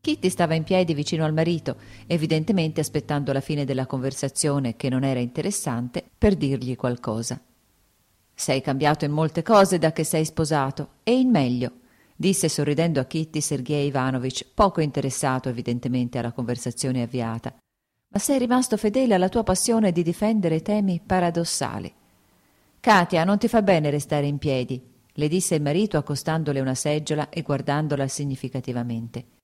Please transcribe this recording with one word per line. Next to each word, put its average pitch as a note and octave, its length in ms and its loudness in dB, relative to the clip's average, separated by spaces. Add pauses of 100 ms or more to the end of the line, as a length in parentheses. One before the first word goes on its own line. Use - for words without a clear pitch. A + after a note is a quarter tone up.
Kitty D4+ 300 -2
stava E3+ 240 0
in D#3+ 100 0
piedi F3+ 300 2
vicino D#3 320 -2
al D#3 80 0
marito, D#3+ 420 0 (300)
evidentemente D#3+ 720 0
aspettando D3 540 -4
la C3+ 80 0
fine D3 240 -4
della C3 180 -2
conversazione, C3+ 920 -2
che C#3 120 -4
non C3 160 0
era C3 160 0
interessante, B2 840 -4 (140)
per G#3 200 4
dirgli C3 380 -2
qualcosa. A#2+ 640 -4 (960)
"Sei C3 300 -2
cambiato D3 420 0
in D3 60 0
molte D#3 320 0
cose G3 340 6
da D#3+ 160 2
che D#3+ 120 -2
sei D#3+ 200 0
sposato, D3+ 680 -2 (100)
e B3 160 2
in B3+ 100 4
meglio", B2 440 2 (440)
disse F#3 320 2
sorridendo D3 500 0
a C3 60 0
Kitty D#3 380 -4
Sergei C#3+ 460 -2
Ivanovich, C3 680 -2
poco F#3+ 260 2
interessato C3 680 -2
evidentemente A#2+ 680 -2
alla A#2 160 -4
conversazione B2 680 -4
avviata. A#2 520 -6 (560)
"Ma - 80 -2
sei C4+ 200 0
rimasto B3 400 2
fedele A3+ 360 2
alla F#3 140 4
tua A3+ 160 0
passione G#3 480 2
di E3+ 100 2
difendere E3+ 600 0
temi G3+ 420 0
paradossali." E3+ 880 -2 (880)
"Katia, F3+ 420 4
non G3 140 4
ti A3+ 120 2
fa A3+ 120 4
bene E3+ 300 4
restare D3 360 0
in C#3+ 120 -2
piedi", C3 420 -2 (320)
le D3 160 -2
disse F3 280 0
il D3 60 0
marito D#3+ 360 0
accostandole D3 600 -2
una C3 160 0
seggiola D3+ 540 -2
e D#3+ 140 -8
guardandola C#3+ 680 -2
significativamente. A#2+ 1160 -6 (180)